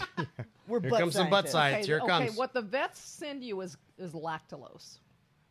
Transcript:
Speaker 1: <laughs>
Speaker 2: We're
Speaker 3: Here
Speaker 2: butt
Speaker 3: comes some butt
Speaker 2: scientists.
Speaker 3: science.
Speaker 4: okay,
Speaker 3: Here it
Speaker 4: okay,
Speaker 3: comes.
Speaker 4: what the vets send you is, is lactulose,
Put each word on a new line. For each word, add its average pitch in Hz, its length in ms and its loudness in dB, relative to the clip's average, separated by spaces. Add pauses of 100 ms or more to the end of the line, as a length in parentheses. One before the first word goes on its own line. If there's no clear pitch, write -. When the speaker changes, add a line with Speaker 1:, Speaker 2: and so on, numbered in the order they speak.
(320)
Speaker 1:
<laughs> - 360 -12
Speaker 2:
We're 226 140 0
Speaker 3:
Here 135 100 -2
Speaker 2:
butt 226 80 4
Speaker 3:
comes 175 140 2
some 156 160 4
butt 190 200 4
Speaker 2:
scientists. - 20 -4
Speaker 3:
science. 143 260 4
Speaker 4:
okay, 208 100 -2
Speaker 3:
Here 151 100 4
it - 60 0
Speaker 4:
okay, 226 240 4
Speaker 3:
comes. 214 100 -6
Speaker 4:
what 247 160 -2
the 247 80 0
vets 262 380 -2
send 285 440 -10
you 202 180 -6
is, 175 160 -8 (200)
is 180 160 -10
lactulose, 156 840 -10 (520)